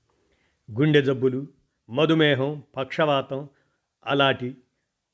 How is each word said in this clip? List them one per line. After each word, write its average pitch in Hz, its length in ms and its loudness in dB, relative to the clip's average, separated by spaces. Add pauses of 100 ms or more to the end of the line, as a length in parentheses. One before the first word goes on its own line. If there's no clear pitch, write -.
(720)
గుండె 147 300 4
జబ్బులు, 131 460 0 (420)
మధుమేహం, 147 720 0 (140)
పక్షవాతం 139 720 -4 (560)
అలాంటి 131 520 0 (560)